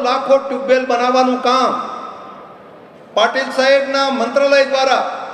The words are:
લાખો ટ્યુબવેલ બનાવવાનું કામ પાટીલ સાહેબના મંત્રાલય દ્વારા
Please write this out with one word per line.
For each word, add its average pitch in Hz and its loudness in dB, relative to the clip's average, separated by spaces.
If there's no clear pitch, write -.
લાખો 262 0
ટ્યુબવેલ 254 0
બનાવવાનું 254 2
કામ 247 2
પાટીલ 247 0
સાહેબના 269 2
મંત્રાલય 269 2
દ્વારા 262 0